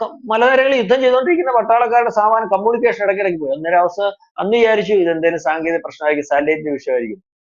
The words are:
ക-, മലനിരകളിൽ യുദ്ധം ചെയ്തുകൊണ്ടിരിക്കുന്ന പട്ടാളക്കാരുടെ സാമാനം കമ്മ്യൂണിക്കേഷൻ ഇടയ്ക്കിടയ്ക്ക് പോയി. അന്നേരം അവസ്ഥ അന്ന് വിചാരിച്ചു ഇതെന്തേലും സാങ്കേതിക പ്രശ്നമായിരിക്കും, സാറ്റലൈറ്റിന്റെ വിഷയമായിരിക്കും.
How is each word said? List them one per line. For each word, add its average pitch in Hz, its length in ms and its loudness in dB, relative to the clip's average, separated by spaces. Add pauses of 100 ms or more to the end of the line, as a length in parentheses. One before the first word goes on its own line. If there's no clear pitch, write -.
ക-, 214 220 -10
മലനിരകളിൽ 262 520 2
യുദ്ധം 240 240 0
ചെയ്തുകൊണ്ടിരിക്കുന്ന 262 520 2
പട്ടാളക്കാരുടെ 233 580 2
സാമാനം 220 380 0
കമ്മ്യൂണിക്കേഷൻ 214 560 0
ഇടയ്ക്കിടയ്ക്ക് 190 360 -2
പോയി. 139 160 -4
അന്നേരം 165 240 0
അവസ്ഥ 180 220 -2 (360)
അന്ന് 196 180 0
വിചാരിച്ചു 220 380 2
ഇതെന്തേലും 170 440 0
സാങ്കേതിക 165 400 -4
പ്രശ്നമായിരിക്കും, 151 580 -4
സാറ്റലൈറ്റിന്റെ 151 340 -2
വിഷയമായിരിക്കും. 123 520 -6 (240)